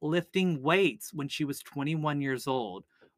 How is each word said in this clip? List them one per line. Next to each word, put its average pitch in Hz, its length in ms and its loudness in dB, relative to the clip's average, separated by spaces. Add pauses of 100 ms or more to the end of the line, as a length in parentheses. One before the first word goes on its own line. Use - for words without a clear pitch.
lifting 170 600 0
weights 156 520 2
when 143 160 -4
she - 160 -4
was 139 160 -6
twenty-one 151 600 -2
years 135 260 -2
old. 113 380 -2 (320)